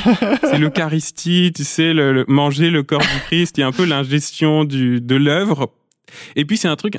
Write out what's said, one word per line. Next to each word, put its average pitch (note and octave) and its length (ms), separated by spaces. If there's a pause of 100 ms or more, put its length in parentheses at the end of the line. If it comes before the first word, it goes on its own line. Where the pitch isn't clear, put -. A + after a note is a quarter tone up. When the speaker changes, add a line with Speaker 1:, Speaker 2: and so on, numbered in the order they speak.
(200)
Speaker 1:
<laughs> A#3 240
Speaker 2:
C'est C4+ 160
l'Eucharistie, E3 960
tu C#3+ 80
sais, D#3+ 300
le, C#3 200
le, B2+ 140
manger C#3+ 420
le D#3 140
corps C#3+ 180
du - 240
Christ. E3+ 320
Il C#3+ 40
y - 20
a C3 40
un C3 40
peu F3+ 140
l'ingestion D3+ 800
du, B2+ 360
de A#2+ 140
l'œuvre. D3 560 (640)
Et C#3+ 80
puis, G3+ 140
c'est F#3+ 100
un D3+ 80
truc G3+ 240